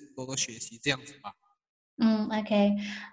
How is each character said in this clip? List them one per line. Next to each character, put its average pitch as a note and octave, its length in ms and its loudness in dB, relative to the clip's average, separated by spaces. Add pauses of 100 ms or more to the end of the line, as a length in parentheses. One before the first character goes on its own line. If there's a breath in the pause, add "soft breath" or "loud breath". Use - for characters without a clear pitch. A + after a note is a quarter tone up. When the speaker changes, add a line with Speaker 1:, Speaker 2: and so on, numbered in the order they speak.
(160)
Speaker 1:
多 C3 100 -8
多 C3 100 -6
学 A2+ 220 -4
习 A#2 240 -12
这 C#3+ 80 0
样 C3 140 0
子 - 80 -18 (100)
吧。 G2+ 100 -12 (640)
Speaker 2:
嗯， A3 280 4
OK。 G#3 480 4 (380 loud breath)